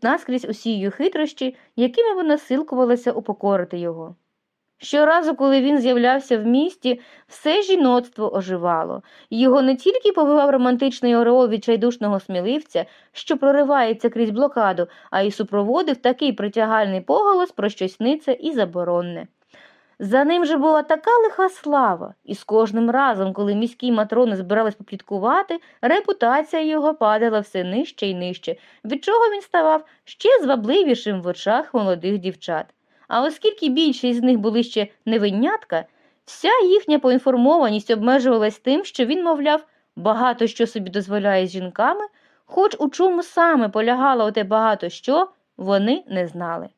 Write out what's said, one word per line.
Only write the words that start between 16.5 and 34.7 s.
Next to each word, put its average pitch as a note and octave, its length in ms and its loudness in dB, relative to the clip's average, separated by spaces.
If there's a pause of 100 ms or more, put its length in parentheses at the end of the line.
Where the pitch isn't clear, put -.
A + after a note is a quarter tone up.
поголос F#4 520 0
про G3+ 160 -4
щось F#3+ 320 -6
нице C#4+ 320 -2
і D4+ 200 -6
заборонне. F3 760 -4 (720)
За A3+ 260 2
ним E4+ 200 0
же D#4 120 0
була D4+ 260 2
така D#4 360 -2
лиха G#4+ 300 2
слава, B3+ 680 -2 (100)
і G3+ 100 -10
з - 100 -16
кожним A3 460 0
разом, A3+ 420 0
коли G3+ 220 -2
міські A#3+ 380 -4
матрони A3 440 0
збирались G#3 380 -2
попліткувати, A#3 880 -4 (220)
репутація D#4 800 0
його D#4 320 -2
падала A3 460 0
все F#3+ 240 -6
нижче G#3 420 -6
й F#3+ 80 -4
нижче, F3+ 420 -8 (280)
від B3 200 -8
чого A4+ 300 2
він G4+ 80 -6
ставав D#4 420 0 (200)
ще - 240 -4 (140)
звабливішим A#3+ 800 0
в E3+ 40 -6
очах G#3+ 480 -4
молодих F#3+ 440 -2
дівчат. F3+ 480 -8 (440)
А A#3+ 120 0
оскільки D#4+ 460 -2
більшість B3+ 500 0
з A#3 40 -4
них B3+ 160 4
були A3 240 0
ще A3 240 -4 (200)